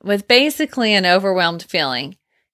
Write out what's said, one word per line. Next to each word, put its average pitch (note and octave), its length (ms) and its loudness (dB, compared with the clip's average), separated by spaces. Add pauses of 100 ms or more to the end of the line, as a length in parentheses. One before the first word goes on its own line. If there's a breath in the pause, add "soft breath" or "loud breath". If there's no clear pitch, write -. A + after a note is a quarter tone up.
with G3+ 240 -2
basically B3+ 680 0
an F#3+ 100 2
overwhelmed F3+ 600 0
feeling. C#3 520 -4 (380)